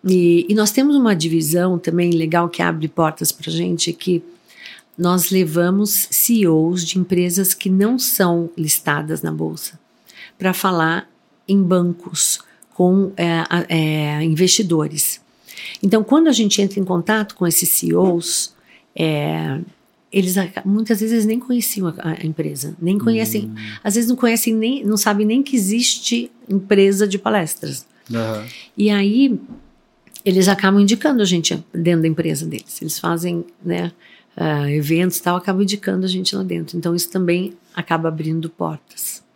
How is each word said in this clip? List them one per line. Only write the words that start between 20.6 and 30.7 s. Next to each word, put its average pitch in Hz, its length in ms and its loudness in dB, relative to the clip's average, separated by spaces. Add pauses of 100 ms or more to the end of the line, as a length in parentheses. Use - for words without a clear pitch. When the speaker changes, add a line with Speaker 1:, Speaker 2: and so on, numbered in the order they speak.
Speaker 1:
muitas 214 360 0
vezes 220 140 0
eles 226 120 2
nem 226 140 0
conheciam 240 480 -2
a, 165 240 -6 (100)
a - 40 -8
empresa, 151 540 -6
nem 185 200 0
conhecem, 220 460 -2
Speaker 2:
Hum. - 100 -10 (280)
Speaker 1:
às 202 120 -2
vezes 233 120 2
não 247 80 2
conhecem 233 380 0
nem, 233 320 -2
não 208 120 2
sabem 208 280 2
nem 226 160 2
que 277 140 -2
existe 233 760 -2 (160)
empresa 196 600 4
de 196 100 -2
palestras. 160 680 -4 (260)
Speaker 2:
Aham. 110 320 -4 (320)
Speaker 1:
E 208 120 4
aí, 208 500 2 (840)
eles 185 240 4
acabam 196 340 4